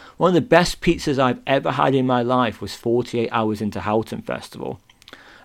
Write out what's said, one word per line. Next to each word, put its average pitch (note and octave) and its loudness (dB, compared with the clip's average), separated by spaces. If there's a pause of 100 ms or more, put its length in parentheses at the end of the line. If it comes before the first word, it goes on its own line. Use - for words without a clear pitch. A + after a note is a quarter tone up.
(160)
One E3 2
of F#3 2
the E3 4
best E3+ 2
pizzas D#3 0
I've B2 0
ever C#3 0
had C#3+ 2
in C3 2
my B2 2
life B2 0
was G2+ -10
forty-eight A#2+ -2
hours A2 0
into G2+ -4
Houghton A2 -2
Festival. - -10 (640)